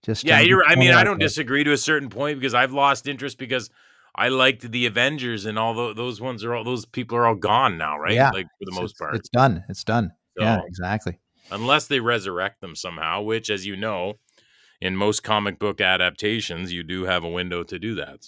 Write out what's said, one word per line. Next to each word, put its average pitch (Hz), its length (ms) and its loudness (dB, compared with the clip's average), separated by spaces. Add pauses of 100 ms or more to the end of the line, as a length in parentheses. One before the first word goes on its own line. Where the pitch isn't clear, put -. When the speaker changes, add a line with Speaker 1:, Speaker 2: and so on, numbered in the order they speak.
Speaker 1:
Just 113 220 -4
Speaker 2:
Yeah, 156 120 6
Speaker 1:
trying 147 80 8
to 175 40 6
Speaker 2:
you're, 185 160 6
I 160 120 6
mean, 180 120 6
Speaker 1:
point 170 80 8
Speaker 2:
I 175 40 8
Speaker 1:
out 190 40 6
Speaker 2:
don't 196 140 0
Speaker 1:
that 156 60 2
Speaker 2:
disagree 143 400 0
to 147 80 4
a 143 40 4
certain 143 320 0
point 139 300 -6
because 127 160 -2
I've 127 180 4
lost 139 360 2
interest 135 300 -10
because 123 320 -6 (440)
I 113 140 2
liked 131 420 2
the 123 160 0
Avengers 120 600 -2
and 107 120 -4
all 113 160 0
tho-, 113 200 -4
those 113 260 -8
ones 117 240 -8
are 117 100 -4
all, 113 100 -6
those 120 220 -4
people 120 320 -6
are 120 80 4
all 113 80 6
gone 104 420 2
now, 76 220 -4
right? 82 160 0
Speaker 1:
Yeah. 127 180 6
Speaker 2:
Like, 95 140 -4 (120)
for 101 60 -12
the 95 40 -10
Speaker 1:
It's, 92 120 -8
Speaker 2:
most 87 120 -4
Speaker 1:
it's, - 80 -20
Speaker 2:
part. 76 160 -4
Speaker 1:
it's - 120 -6
done. 120 400 2
It's - 160 -12
done. 110 280 0 (260)
Yeah, 107 220 2
Speaker 2:
So, 85 60 -10
Speaker 1:
exactly. 90 520 -6 (320)
Speaker 2:
unless 123 380 0
they 135 120 0
resurrect 98 600 -2
them 85 160 -14
somehow, 85 460 -6
which, 110 280 -4
as 98 160 -4
you 101 100 -8
know, 101 380 -6 (680)
in 92 140 -4
most 104 300 0
comic 101 340 -2
book 101 220 -4
adaptations, 92 920 -2
you 87 120 -8
do 92 200 -6
have 90 200 -2
a 85 40 -6
window 87 360 -6
to 90 140 -12
do 107 180 -6
that. - 320 -12